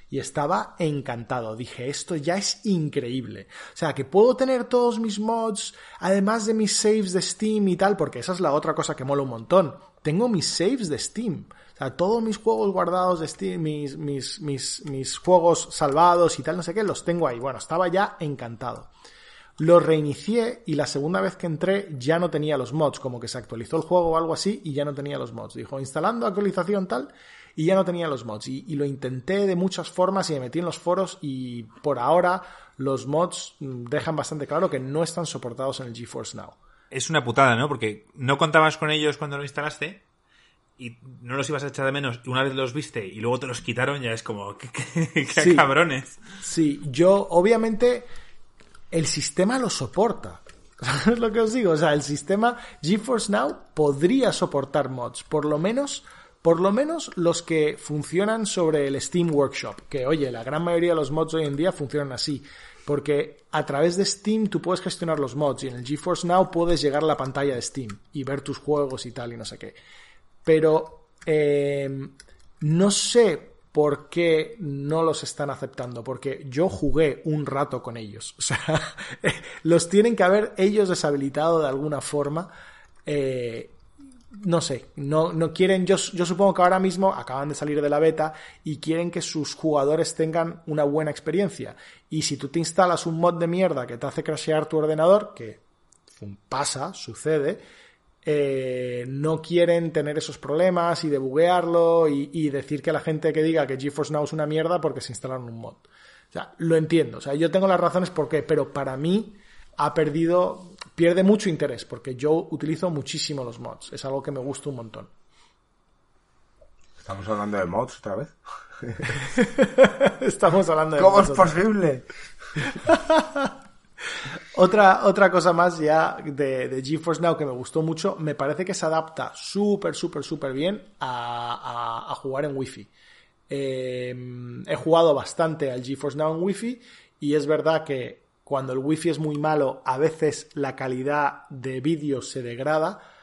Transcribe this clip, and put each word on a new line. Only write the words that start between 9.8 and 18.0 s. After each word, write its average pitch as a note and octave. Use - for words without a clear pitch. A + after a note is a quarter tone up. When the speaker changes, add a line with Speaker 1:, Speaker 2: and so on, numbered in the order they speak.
Speaker 1:
Tengo F#3
mis D#3
saves G#3+
de C#3+
Steam. F#3+
O -
sea, C3+
todos G#3+
mis A3
juegos A3
guardados F3+
de D#3
Steam, F3+
mis, D3
mis, C#3+
mis, C#3+
mis C3+
juegos F3
salvados E3
y -
tal, D#3+
no F3+
sé E3+
qué, A3
los F3
tengo E3+
ahí. A#2+
Bueno, B2
estaba F3+
ya F#3+